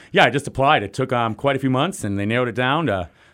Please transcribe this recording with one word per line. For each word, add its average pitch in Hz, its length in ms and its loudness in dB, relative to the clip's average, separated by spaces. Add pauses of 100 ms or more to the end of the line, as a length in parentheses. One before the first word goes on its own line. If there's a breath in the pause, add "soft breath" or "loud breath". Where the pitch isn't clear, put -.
(120)
yeah, 175 140 6
I 123 40 6
just 131 160 -2
applied. 135 380 2
It 98 100 -8
took, 127 180 -4
um, 117 220 0
quite 135 220 -2
a 131 40 -4
few 135 120 0
months, 147 320 -2
and 101 160 -4
they 101 80 -2
narrowed 120 220 0
it 101 60 -8
down 135 300 0
to 95 240 -2 (240 soft breath)